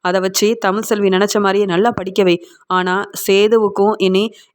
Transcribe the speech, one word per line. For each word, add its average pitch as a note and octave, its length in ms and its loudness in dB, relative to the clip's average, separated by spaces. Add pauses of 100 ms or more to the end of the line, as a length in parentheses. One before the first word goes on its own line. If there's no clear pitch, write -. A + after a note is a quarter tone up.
அதை F#3 180 -2
வச்சு G3 400 -2
தமிழ் G3+ 220 -2
செல்வி G#3 260 -2
நினைச்ச G3 320 2
மாதிரியே G3+ 260 0
நல்லா G3 260 0
படிக்க F#3+ 320 -2
வை. F3 200 2 (240)
ஆனா F#3 360 -2 (240)
சேதுவுக்கும் G#3 720 2
இனி G3 360 0 (220)